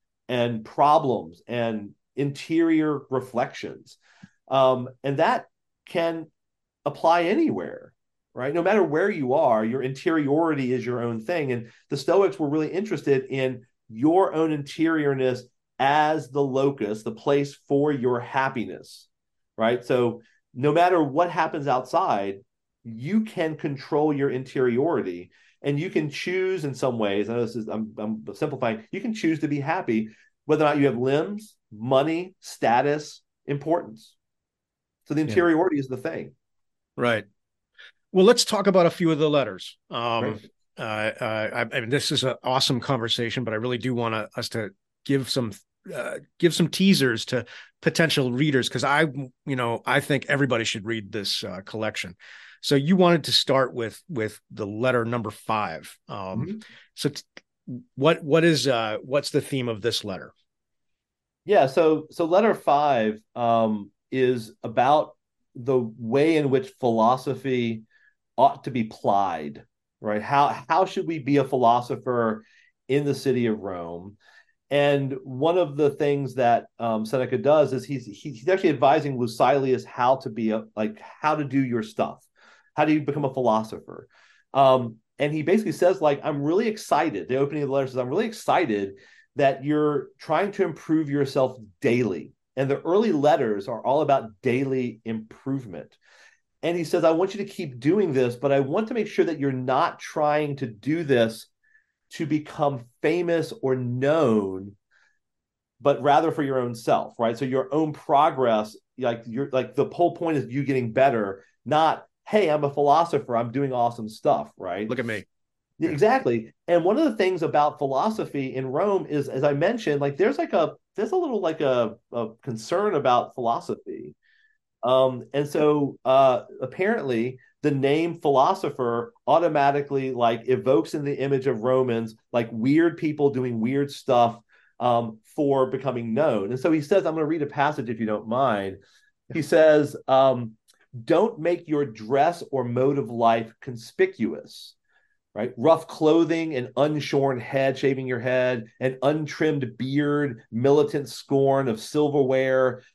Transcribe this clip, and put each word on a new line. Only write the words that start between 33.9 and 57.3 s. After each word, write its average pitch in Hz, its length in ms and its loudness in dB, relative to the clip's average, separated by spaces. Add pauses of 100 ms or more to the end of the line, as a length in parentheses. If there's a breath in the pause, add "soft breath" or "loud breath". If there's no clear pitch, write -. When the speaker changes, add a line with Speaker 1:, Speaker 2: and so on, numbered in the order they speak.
Speaker 1:
So 151 60 -4
the 156 120 0
Speaker 2:
Yeah. 113 100 -2
Speaker 1:
interiority 170 440 4
is 131 100 -6
the 127 80 -6
thing. 147 340 -8 (640)
Speaker 2:
Right. 117 300 0 (880 loud breath)
Well, 190 120 6
let's 240 200 6
talk 202 220 0
about 190 180 6
a 160 60 4
few 165 200 0
of 147 80 0
the 151 100 2
letters. 117 480 -2 (120)
Um, 117 340 -2
Speaker 1:
Right. 107 260 -8 (300)
Speaker 2:
uh, - 20 -8 (400)
uh, 110 280 -2 (220)
I, 143 60 -4
I - 40 -2
mean, 113 80 -6
this 135 220 -2
is 123 120 0
an 127 180 -2
awesome 127 380 0
conversation, 117 640 -2
but 110 100 -6
I 107 40 -2
really 123 200 -4
do 123 160 -4
want 117 220 -2
us 110 340 -8
to 107 200 -8 (360)
give 135 240 -2
some, 117 220 -4 (420)
uh, 120 260 -8 (200)
give 165 140 4
some 160 160 2
teasers 139 560 2
to 120 200 -4 (360 loud breath)
potential 151 500 0
readers, 131 380 0
'cause 120 160 -6
I, 143 160 2 (440)
you 139 100 -4
know, 117 300 -2
I 127 140 2
think 139 300 -2
everybody 131 340 0
should 104 220 -6
read 110 260 -6
this, 104 320 -6
uh, 95 220 -10
collection. 101 500 -8 (460 loud breath)
So - 140 0
you 143 200 2
wanted 170 300 4
to 120 60 -6
start 131 420 0
with, 117 360 -8
with 110 400 -6
the 110 160 -8
letter 117 400 0
number 117 240 -4
five. 101 640 -6 (140)
Um, 107 380 -8
Speaker 1:
Mm-hmm. 214 100 -10 (380 loud breath)
Speaker 2:
so - 140 -4
t-, - 140 -14 (720)